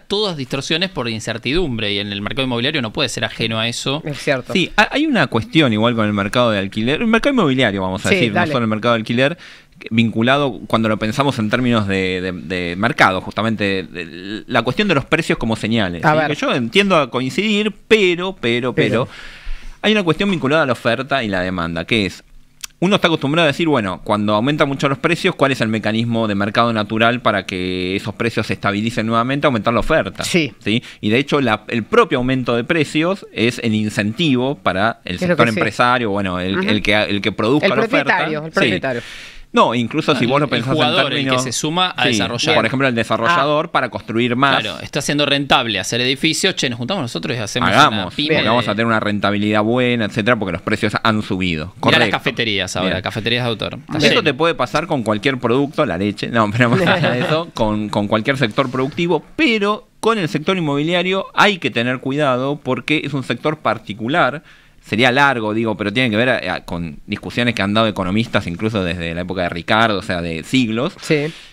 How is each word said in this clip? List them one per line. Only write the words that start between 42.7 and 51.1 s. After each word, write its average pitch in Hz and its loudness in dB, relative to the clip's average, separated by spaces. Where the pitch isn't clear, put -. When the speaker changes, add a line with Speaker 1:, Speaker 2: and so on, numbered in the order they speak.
Speaker 3:
el 127 0
desarrollador 143 2
Speaker 2:
Ah. - -18
Speaker 3:
para 135 0
construir 117 -2
más. 135 4
Speaker 1:
Claro, 101 -6
está - -6
haciendo 147 0
rentable 139 2
hacer 117 -2
edificios. 147 0
Che, 143 -2
nos 117 -4
juntamos 127 -4
nosotros 135 -6
y 120 -6
hacemos 101 0
Speaker 3:
Hagamos, 117 4
Speaker 1:
una - -12
pyme 147 -2
Speaker 3:
porque 143 2
Speaker 1:
de - 0
Speaker 3:
vamos 117 2
a 107 2
tener 110 0
una 113 2
rentabilidad 104 2
buena, 120 2
etcétera, 113 -2
porque 95 -4
los 82 -4
precios 104 -2
han 107 2